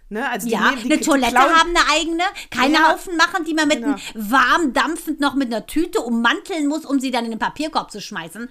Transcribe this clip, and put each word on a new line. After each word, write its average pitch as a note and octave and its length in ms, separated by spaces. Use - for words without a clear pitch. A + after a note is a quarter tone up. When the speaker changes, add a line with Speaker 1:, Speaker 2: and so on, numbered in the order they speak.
Speaker 1:
Ne? A3+ 200
Also A#3 180
die A3+ 60
Speaker 2:
Ja, G3+ 180
Speaker 1:
nehmen, B3+ 120
die, - 80
Speaker 2:
eine D4+ 80
Speaker 1:
die D4+ 60
Speaker 2:
Toilette C4 300
Speaker 1:
klauen C#4 200
Speaker 2:
haben E4 160
eine D#4 300
eigene, E4 220
keine C4 240
Speaker 1:
Ja. D#4+ 180
Speaker 2:
Haufen F#4 240
machen, E4+ 280
die D#4+ 100
man D#4 140
mit D4 140
Speaker 1:
Genau. A#3 120
Speaker 2:
einem G#3 360
warm C4+ 420
dampfend D4+ 480
noch C#4 160
mit C#4 160
einer G#3+ 140
Tüte E4 340
ummanteln C4 680
muss, C#4+ 180
um C4+ 160
sie C4 120
dann A#3 120
in A#3 60
den A3+ 80
Papierkorb C#4 520
zu G3+ 100
schmeißen. F#3 500